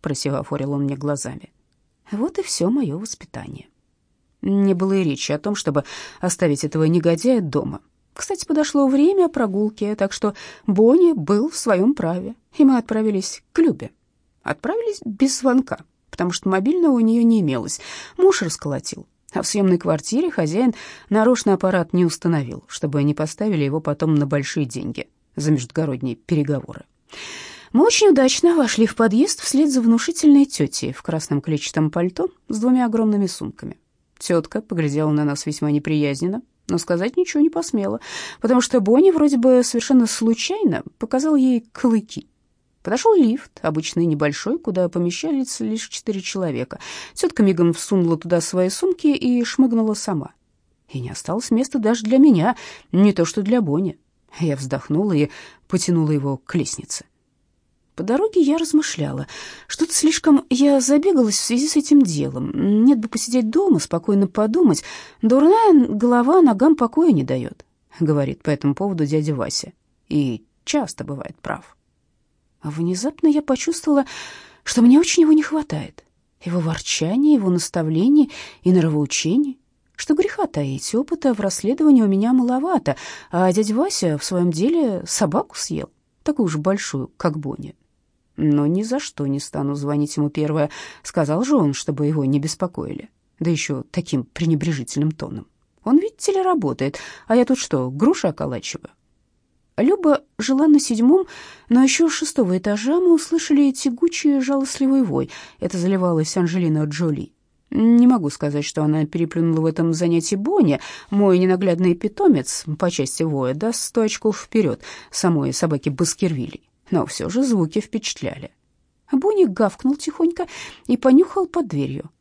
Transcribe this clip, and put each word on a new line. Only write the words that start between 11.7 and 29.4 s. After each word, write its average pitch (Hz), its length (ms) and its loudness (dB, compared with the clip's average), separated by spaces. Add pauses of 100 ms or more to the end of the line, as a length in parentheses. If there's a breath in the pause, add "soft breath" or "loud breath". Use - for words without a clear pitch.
праве, 185 400 -6 (220)
и 302 80 6
мы 262 140 6
отправились 214 640 -4 (100)
к - 60 -2
Любе. - 340 0 (500)
Отправились 427 600 -6
без 262 340 -2
звонка, 254 420 0 (300)
потому 175 220 -4
что - 160 -6
мобильного 277 440 2
у 240 80 2
нее 226 220 2
не 226 180 4
имелось. 131 400 -4 (360 loud breath)
Муж 370 260 2
расколотил, - 640 -8 (260)
а - 100 -4
в 196 40 -8
съемной 190 320 2
квартире 196 520 -2
хозяин 196 440 0 (340 loud breath)
нарочно 220 460 2
аппарат 185 380 0
не 180 120 4
установил, 160 640 -2
чтобы 143 380 -4
не 147 100 2
поставили 156 500 -4
его 143 160 -4
потом 156 340 -2
на 147 120 2
большие 139 400 -4
деньги - 420 -10 (280)
за 151 160 -2
междугородние 131 640 -4
переговоры. 147 680 -4 (880 loud breath)
Мы 285 140 6
очень 440 220 4
удачно 285 480 4
вошли 226 300 2
в - 100 -8
подъезд 226 440 2